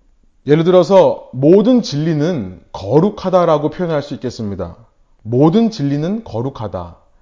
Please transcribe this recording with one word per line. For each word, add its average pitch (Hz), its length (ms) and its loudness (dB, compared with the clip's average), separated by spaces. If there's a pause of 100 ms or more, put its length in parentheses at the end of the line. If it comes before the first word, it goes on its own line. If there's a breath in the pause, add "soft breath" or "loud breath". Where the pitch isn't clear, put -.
(480)
예를 156 160 4
들어서 180 680 4
모든 202 500 4
진리는 147 800 -4 (100)
거룩하다라고 165 960 0
표현할 165 320 -4
수 139 140 -12
있겠습니다. 101 600 -10 (460)
모든 160 480 2
진리는 151 540 -4
거룩하다. 104 720 -10 (240)